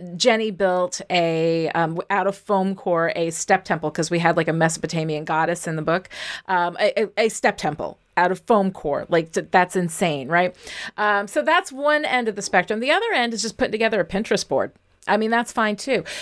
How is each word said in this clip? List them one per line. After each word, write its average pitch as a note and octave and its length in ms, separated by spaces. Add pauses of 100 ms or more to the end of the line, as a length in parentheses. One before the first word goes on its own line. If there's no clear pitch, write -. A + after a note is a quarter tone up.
(160)
Jenny A3 360
built F3+ 580
a, E3 600
um, E3 260
w-, F3 160
out F#3+ 160
of G3 100
foam F#3+ 380
core, E3 400
a E3 160
step F#3 320
temple, D#3 260
'cause D#3+ 220
we E3+ 80
had, E3+ 180
like, E3 100
a E3 60
Mesopotamian D#3+ 720
goddess D#3+ 400
in E3 100
the D#3 60
book, E3 260 (400)
um, F3 320
a, G#3 220
a, G3+ 160
a A3 120
step - 280
temple - 400 (180)
out F3 160
of F3+ 100
foam G3 280
core. D3 400
Like, E3 220
t-, F#3+ 180
that's F3+ 260
insane, E3 520
right? F3 280 (420)
Um, G#3 300
so D4+ 140
that's E4 300
one D4 340
end B3 220
of G#3 80
the G3+ 80
spectrum. G3 360
The B3+ 120
other G#4+ 200
end A#3+ 220
is G#3 80
just A3 160
putting B3 140
together A3 280
a F3 60
Pinterest - 420
board. B2 240 (340)
I G3+ 120
mean, A3 140
that's A#3 200
fine G#3+ 240
too. A3 300 (160)